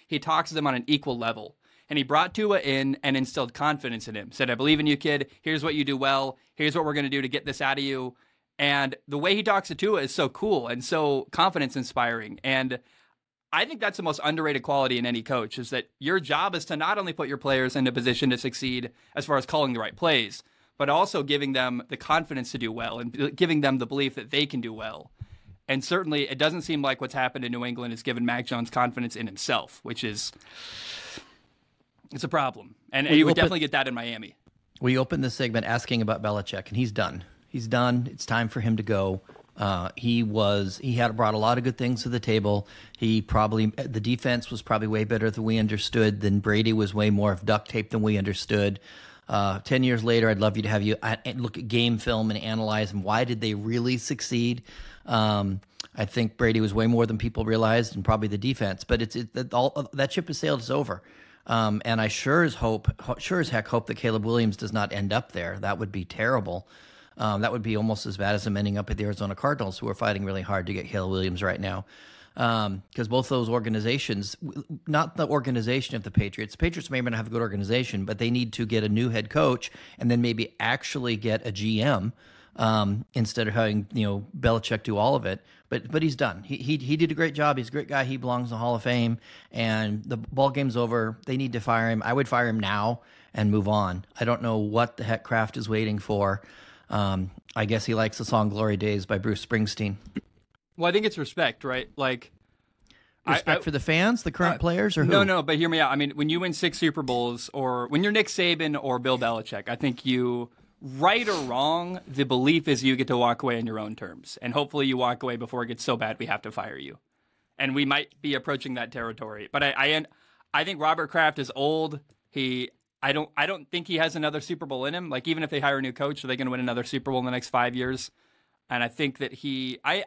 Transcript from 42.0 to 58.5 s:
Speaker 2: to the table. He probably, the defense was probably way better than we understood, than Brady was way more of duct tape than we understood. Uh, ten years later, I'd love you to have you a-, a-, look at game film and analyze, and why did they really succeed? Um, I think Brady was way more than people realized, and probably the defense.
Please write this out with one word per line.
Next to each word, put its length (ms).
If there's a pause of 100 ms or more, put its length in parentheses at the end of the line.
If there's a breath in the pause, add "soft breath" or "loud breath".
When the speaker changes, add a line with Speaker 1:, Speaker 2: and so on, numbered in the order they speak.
Speaker 2:
to 60
the 100
table. 480 (300 loud breath)
He 260
probably, 440
the 340
defense 500
was 100
probably 280
way 160
better 260
than 140
we 140
understood, 640
than 200
Brady 320
was 200
way 180
more 200
of 160
duct 240
tape 200
than 120
we 160
understood. 600 (480 loud breath)
Uh, 320
ten 240
years 180
later, 260
I'd 120
love 160
you 80
to 40
have 140
you 200
a-, 220
a-, 100
look 220
at 120
game 300
film 320
and 120
analyze, 500
and 120
why 180
did 180
they 140
really 440
succeed? 640 (440 loud breath)
Um, 540 (340 soft breath)
I 100
think 320
Brady 240
was 140
way 140
more 180
than 120
people 260
realized, 500
and 100
probably 240
the 80
defense. 460